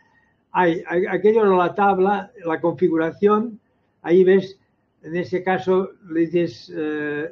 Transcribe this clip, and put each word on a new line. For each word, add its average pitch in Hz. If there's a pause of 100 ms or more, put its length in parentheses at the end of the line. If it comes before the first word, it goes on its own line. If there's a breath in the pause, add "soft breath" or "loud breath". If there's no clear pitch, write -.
(520 soft breath)
hay, 175
hay, 175
aquello 208
de 190
la 175
tabla, 196 (120)
la 160
configuración, 175 (420)
ahí 175
ves, 190 (440)
en 156
ese 180
caso, 185 (180)
le 165
dices, 170
eh, 151